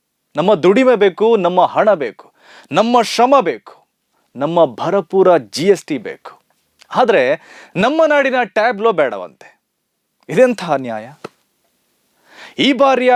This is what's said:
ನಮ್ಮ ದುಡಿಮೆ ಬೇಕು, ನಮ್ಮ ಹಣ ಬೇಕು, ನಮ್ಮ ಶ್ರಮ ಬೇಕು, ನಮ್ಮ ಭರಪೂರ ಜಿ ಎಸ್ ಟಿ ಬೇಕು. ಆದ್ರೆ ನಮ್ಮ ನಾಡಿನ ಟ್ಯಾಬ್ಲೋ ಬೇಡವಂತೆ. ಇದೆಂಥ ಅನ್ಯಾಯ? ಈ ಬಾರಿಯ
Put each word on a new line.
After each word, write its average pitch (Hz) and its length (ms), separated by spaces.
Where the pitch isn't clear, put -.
ನಮ್ಮ 175 180
ದುಡಿಮೆ 208 420
ಬೇಕು, 202 400
ನಮ್ಮ 180 260
ಹಣ 196 320
ಬೇಕು, 135 380
ನಮ್ಮ 226 300
ಶ್ರಮ 247 400
ಬೇಕು, - 440
ನಮ್ಮ 160 300
ಭರಪೂರ 175 720
ಜಿ 127 300
ಎಸ್ 196 180
ಟಿ 143 120
ಬೇಕು. 87 420
ಆದ್ರೆ 165 460
ನಮ್ಮ 285 300
ನಾಡಿನ 285 380
ಟ್ಯಾಬ್ಲೋ 220 480
ಬೇಡವಂತೆ. 107 680
ಇದೆಂಥ 226 340
ಅನ್ಯಾಯ? 127 480
ಈ 269 140
ಬಾರಿಯ 254 420